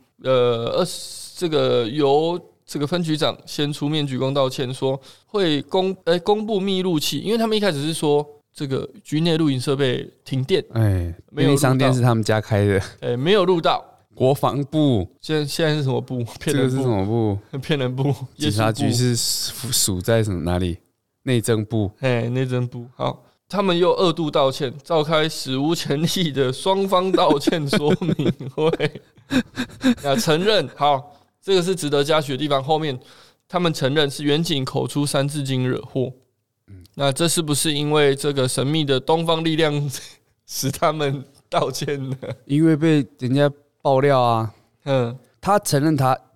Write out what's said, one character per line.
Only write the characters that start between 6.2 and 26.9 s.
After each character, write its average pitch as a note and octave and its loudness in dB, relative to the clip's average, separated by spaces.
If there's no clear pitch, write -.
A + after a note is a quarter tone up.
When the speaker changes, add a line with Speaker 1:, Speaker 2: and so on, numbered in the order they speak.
Speaker 1:
公 G#3 0
布 G#3+ 0
密 F#3+ -2
录 F3+ 0
器， C#3+ -4
因 F3+ -4
为 A#3 0
他 A3+ 0
们 A3 0
一 G#3 0
开 G3+ 0
始 C#3 -2
是 D#3+ -2
说 D3 2
这 D3+ -8
个 C3 -4
局 D3+ -2
内 E3 2
录 D#3+ 2
影 B2+ 0
设 C3+ -2
备 C3 -2
停 C3+ -4
电， E3+ 0
Speaker 2:
哎， F#2 0
Speaker 1:
没 D3 -2
有 C3+ 4
录 - -
到。 - -
Speaker 2:
便 - 4
利 C#3 4
商 C3+ 2
店 C3 4
是 B2+ 2
他 A#2+ 4
们 A2 0
家 G#2+ 2
开 G#2 2
的。 G2 4
Speaker 1:
哎， B2 -4
没 D3 0
有 G3+ 4
录 F3 2
到。 - 0
Speaker 2:
国 C3 2
防 C3+ 0
部。 C3 2
Speaker 1:
现 D#3 -4
在， D3+ 0
现 D#3 -2
在 D3+ 2
是 D3+ -2
什 C3+ 0
么 B2 0
部？ B2+ -6
骗 D3+ -2
人 C3+ 2
部。 - 0
Speaker 2:
这 - -
个 - -
是 C3 -2
什 B2+ 0
么 G2 0
部？ G#2+ 0
Speaker 1:
<laughs> - -12
骗 C#3+ -2
人 B2+ -2
部。 C3+ 0
Speaker 2:
警 - -2
察 A2 2
局 G#2+ 0
是 B2 2
属-， - -
Speaker 1:
夜 - -
宿 - -4
部。 A2+ -6
Speaker 2:
属 F#2 0
在 A2+ 2
什 G#2 -2
么， F2 -4
哪 F2+ 0
里？ F2 -2
内 B2 2
政 A2 0
部。 G#2+ -2
Speaker 1:
哎， A#2+ 0
内 B2+ 0
政 B2+ -2
部。 A#2+ -14
好， C3 -6
他 G3+ -2
们 F3+ 2
又 E3+ 4
二 F3+ 2
度 D#3+ -2
道 C#3 2
歉， C3+ -4
召 D#3+ 0
开 D#3 0
史 C3+ -6
无 D3 0
前 D3 -2
例 E3+ 0
的 C3 0
双 F#3+ 0
方 F#3 2